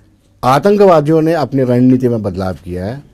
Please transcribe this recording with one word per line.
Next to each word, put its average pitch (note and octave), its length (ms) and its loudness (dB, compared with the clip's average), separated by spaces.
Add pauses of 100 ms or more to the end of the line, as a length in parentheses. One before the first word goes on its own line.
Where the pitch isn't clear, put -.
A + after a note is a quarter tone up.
(440)
आतंकवादियों D#3+ 800 2
ने D#3+ 120 0
अपनी C3+ 300 -2
रणनीति B2 440 2
में A#2 140 -2
बदलाव F#2 320 -6
किया F2+ 320 -10
है C3 180 -10 (100)